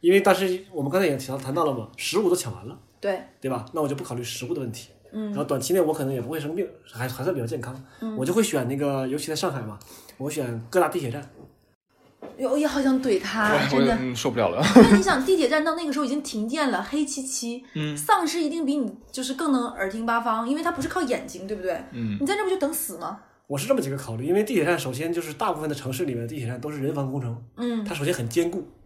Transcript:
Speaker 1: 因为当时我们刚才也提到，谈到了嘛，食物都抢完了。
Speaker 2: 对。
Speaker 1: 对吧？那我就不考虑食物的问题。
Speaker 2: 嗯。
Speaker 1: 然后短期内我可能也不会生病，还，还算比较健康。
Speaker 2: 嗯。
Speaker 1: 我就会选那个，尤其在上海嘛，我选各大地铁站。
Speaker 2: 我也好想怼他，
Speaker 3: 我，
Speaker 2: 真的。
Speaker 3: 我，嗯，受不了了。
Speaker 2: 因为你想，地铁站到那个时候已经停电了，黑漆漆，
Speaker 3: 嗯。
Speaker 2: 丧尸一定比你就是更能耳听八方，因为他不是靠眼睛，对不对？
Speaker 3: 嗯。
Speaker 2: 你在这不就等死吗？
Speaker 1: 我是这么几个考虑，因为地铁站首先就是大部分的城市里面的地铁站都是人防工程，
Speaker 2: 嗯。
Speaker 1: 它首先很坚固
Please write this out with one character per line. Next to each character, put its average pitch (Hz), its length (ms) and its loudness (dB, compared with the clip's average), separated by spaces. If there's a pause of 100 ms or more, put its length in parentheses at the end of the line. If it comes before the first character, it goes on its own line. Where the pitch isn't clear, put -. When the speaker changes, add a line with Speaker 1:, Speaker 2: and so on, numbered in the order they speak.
Speaker 1:
因 175 100 6
为 196 100 8
当 196 140 6
时 185 360 -2
我 156 120 -4
们 139 80 -2
刚 185 100 2
才 185 60 4
也 139 80 2
提 131 140 -8
到， 135 80 -4
谈 131 140 -8
到 160 140 0
了 143 80 0
嘛， 113 140 -6 (100)
食 - 220 -2
物 202 100 4
都 175 60 4
抢 123 180 -6
完 104 140 -14
了。 151 100 -14 (240)
Speaker 2:
对。 196 180 -2 (220)
Speaker 1:
对 131 80 -4
吧？ 117 240 -6
那 160 80 -2
我 147 60 2
就 135 80 -2
不 131 80 -8
考 123 100 -8
虑 120 100 -6
食 - 220 -8
物 156 80 -6
的 151 80 -6
问 117 100 -6
题。 - 180 -14 (220)
Speaker 2:
嗯。 214 180 -6
Speaker 1:
然 - 80 -4
后 143 60 0
短 139 160 -2
期 143 140 0
内 190 80 6
我 156 100 4
可 147 120 -2
能 135 100 -2
也 127 80 -2
不 117 80 -6
会 156 100 -4
生 147 140 -6
病， 180 140 -2 (240)
还， 120 160 -6
还 127 160 -8
算 175 100 0
比 135 80 -2
较 117 60 -2
健 - 120 -4
康。 123 160 -10 (240)
Speaker 2:
嗯。 220 160 -6
Speaker 1:
我 131 80 -2
就 143 80 0
会 214 120 4
选 131 240 0
那 135 100 -2
个， 139 300 0
尤 135 100 -2
其 151 100 -6
在 156 80 -4
上 170 160 -2
海 135 100 -6
嘛， 107 180 -10 (380)
我 135 120 -6
选 120 400 -4
各 180 100 4
大 165 100 6
地 180 100 -2
铁 135 100 -4
站。 139 180 -8 (1120)
Speaker 2:
我 262 180 2
也 302 80 4
好 277 160 2
想 262 200 4
怼 220 200 4
他， 214 320 2
Speaker 3:
我， - 160 4
Speaker 2:
真 - 160 4
的。 - 80 4
Speaker 3:
我， 226 80 2
嗯， 127 140 -2
受 120 160 -2
不 117 80 -2
了 101 100 4
了。 120 160 2 (120)
Speaker 2:
因 226 140 12
为 202 60 10
你 190 60 6
想， 294 200 2
地 381 140 4
铁 285 100 4
站 302 160 2
到 320 120 0
那 339 100 -6
个 285 80 -2
时 285 60 -2
候 285 60 0
已 - 20 -2
经 285 160 -2
停 220 240 -4
电 277 240 0
了， 190 100 -2
黑 285 240 -2
漆 269 160 -8
漆， 247 420 -6 (120)
Speaker 3:
嗯。 151 200 -2
Speaker 2:
丧 349 300 2
尸 339 160 -2
一 302 80 0
定 330 160 -4
比 277 120 0
你 233 140 -2 (200)
就 262 100 -6
是 262 140 -4
更 311 160 0
能 240 200 2
耳 196 180 -4
听 226 160 -6
八 233 140 2
方， 233 300 0
因 277 60 2
为 330 80 -2
他 339 80 0
不 311 100 -4
是 330 60 -2
靠 370 140 -2
眼 240 260 -2
睛， 185 180 -12
对 208 100 -6
不 185 60 -10
对？ 175 180 -2 (120)
Speaker 3:
嗯。 113 280 -4
Speaker 2:
你 285 60 0
在 392 100 2
这 415 80 0
不 381 60 0
就 381 80 0
等 320 160 0
死 185 240 -6
吗？ 175 220 -8 (260)
Speaker 1:
我 143 120 -4
是 165 100 -4
这 269 80 4
么 240 40 2
几 139 100 -4
个 135 80 -4
考 117 180 -8
虑， 120 100 -6
因 165 80 2
为 208 100 4
地 214 120 -2
铁 156 100 4
站 170 140 2
首 131 120 -4
先 160 220 -4
就 170 80 -2
是 156 120 -8
大 202 180 -2
部 151 80 -4
分 151 100 -4
的 147 60 -2
城 131 180 -6
市 175 120 -2
里 139 80 -4
面 117 100 -4
的 117 40 -6
地 107 100 -8
铁 117 100 -6
站 120 120 -6
都 151 120 -8
是 147 80 -8
人 143 160 -2
防 135 160 -2
工 139 100 -4
程， 117 160 -6 (200)
Speaker 2:
嗯。 233 280 -2
Speaker 1:
它 202 80 -6
首 147 100 -4
先 156 80 0
很 120 160 -2
坚 170 220 2
固 180 180 -6 (180)